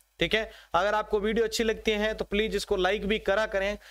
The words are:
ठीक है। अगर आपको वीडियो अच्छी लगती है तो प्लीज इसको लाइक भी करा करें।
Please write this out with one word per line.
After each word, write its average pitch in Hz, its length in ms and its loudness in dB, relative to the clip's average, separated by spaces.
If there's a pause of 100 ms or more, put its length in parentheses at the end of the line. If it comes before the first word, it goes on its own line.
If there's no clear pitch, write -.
(200)
ठीक 170 140 0
है। 220 160 -2 (240)
अगर 196 200 2
आपको 214 260 0
वीडियो 220 260 0
अच्छी 220 180 0
लगती 220 280 0
है 214 220 0
तो 202 120 -4
प्लीज 202 300 -2
इसको 202 220 -2
लाइक 202 280 0
भी 190 140 2
करा 202 260 2
करें। 202 320 -2 (120)